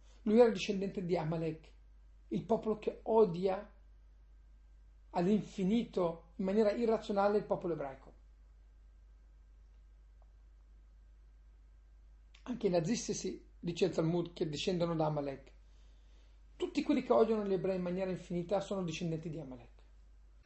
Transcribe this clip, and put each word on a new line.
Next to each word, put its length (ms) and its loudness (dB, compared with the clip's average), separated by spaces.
Lui 180 6
era 80 10
discendente 560 -4
di 140 0
Amalek, 540 -4
il 160 -4
popolo 340 0
che 240 -6
odia 680 2
all'infinito, 1300 0
in 80 -4
maniera 280 2
irrazionale, 640 2
il 60 -2
popolo 280 -2
ebraico. 420 -8
Anche 240 -2
i 40 2
nazisti, 440 0
si 320 -8
dice 280 0
il 80 -2
Talmud, 380 0
che 160 -2
discendono 460 -2
da 120 2
Amalek. 460 -6
Tutti 260 -2
quelli 200 2
che 100 0
odiano 320 4
gli 80 -2
ebrei 240 0
in 60 -2
maniera 280 -2
infinita 500 -4
sono 220 -4
discendenti 480 -4
di 80 -10
Amalek. 440 -16